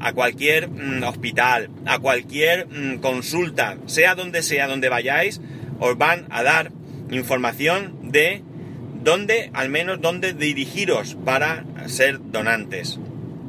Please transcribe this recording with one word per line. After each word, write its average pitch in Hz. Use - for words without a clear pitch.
a 113
cualquier, 147
mm, 139
hospital, 120
a 127
cualquier, 139
mm, 139
consulta, 131
sea 175
donde 175
sea 143
donde 135
vayáis, 135
os 123
van 165
a 117
dar 156
información 127
de 160
dónde, 202
al 131
menos 170
dónde 180
dirigiros 147
para 151
ser 135
donantes. 107